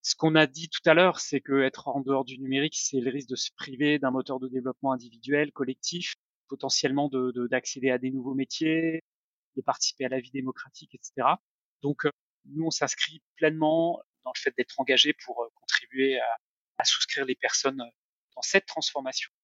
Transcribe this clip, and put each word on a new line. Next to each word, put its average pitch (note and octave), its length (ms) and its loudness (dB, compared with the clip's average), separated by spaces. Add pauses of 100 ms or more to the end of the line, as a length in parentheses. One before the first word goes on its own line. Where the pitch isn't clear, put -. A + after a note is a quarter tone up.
Ce - 100 -2
qu'on D#3+ 220 4
a D#3 100 10
dit D#3 240 -12
tout - 180 0
à D#3+ 60 10
l'heure, F3 260 8
c'est - 220 -2
que C#3 220 4
être - 240 -2
en C3+ 120 -2
dehors C3 260 0
du C3 120 -14
numérique, C3+ 400 -2
c'est - 220 -2
le B2 100 0
risque C3 200 -6
de B2+ 60 -4
se - 200 -4
priver D3 420 0
d'un C3+ 140 0
moteur C3 280 -2
de C3 80 -6
développement B2+ 440 -2
individuel, B2+ 600 -2
collectif, C#3 640 -6 (340)
potentiellement C#3 640 0
de, B2+ 220 0
de, A#2+ 160 -4
d'accéder C3 420 -2
à B2+ 80 2
des B2+ 140 -2
nouveaux C3 240 -4
métiers, D#3+ 680 0 (540)
de C3 80 -4
participer - 420 -2
à B2+ 40 -2
la C3 100 -2
vie B2 100 -10
démocratique, - 640 -10
et - 80 -20
cetera. C#3 400 0 (400)
Donc, C#3+ 240 -4
euh, D3 60 2 (340)
nous, D3 200 -4
on D#3+ 40 0
s'inscrit D3+ 540 -4 (120)
pleinement D#3+ 640 2 (240)
dans B2+ 120 -8
le - 40 -8
fait - 160 -2
d'être - 240 -2
engagé C3+ 360 4 (100)
pour, A#2+ 160 -8
euh, A#2 140 -6
contribuer C3 640 0
à, A#2 180 -2 (400)
à - 80 -2
souscrire - 400 -2
les B2+ 100 -2
personnes C3+ 480 -2 (520)
dans B2 80 -8
cette - 240 2
transformation. - 640 -6 (120)